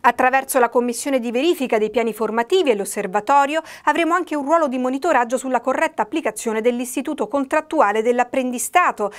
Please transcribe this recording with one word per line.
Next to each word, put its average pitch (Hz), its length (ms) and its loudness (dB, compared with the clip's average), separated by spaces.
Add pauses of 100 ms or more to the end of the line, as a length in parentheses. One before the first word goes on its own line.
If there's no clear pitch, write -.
"Attraverso 262 580 2
la 233 120 4
commissione 247 500 0
di 233 100 -4
verifica 254 460 0
dei 214 140 0
piani 226 240 -2
formativi 233 560 0
e 220 40 2
l'osservatorio 208 840 0 (240)
avremo 320 300 2
anche 359 200 -2
un 294 80 -2
ruolo 311 260 2
di 254 100 -4
monitoraggio 254 580 0
sulla 254 240 -2
corretta 294 400 -2
applicazione 220 640 -4
dell'istituto 247 640 -2
contrattuale 277 720 0
dell'apprendistato", 240 1200 0